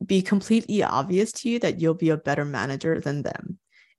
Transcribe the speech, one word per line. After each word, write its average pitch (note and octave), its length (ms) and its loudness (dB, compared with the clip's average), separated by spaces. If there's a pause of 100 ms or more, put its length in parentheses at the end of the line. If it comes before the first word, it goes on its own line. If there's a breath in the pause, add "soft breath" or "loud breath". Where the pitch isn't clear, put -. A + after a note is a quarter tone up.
be F#3+ 160 4
completely G3+ 600 2
obvious F#3 480 0
to - 180 -6
you A#3 100 0
that F3 200 0
you'll D#3+ 140 4
be E3 160 2
a D#3 80 4
better C#3+ 280 -2
manager C#3 540 -2
than D3 240 -4
them, - 360 -8 (400 soft breath)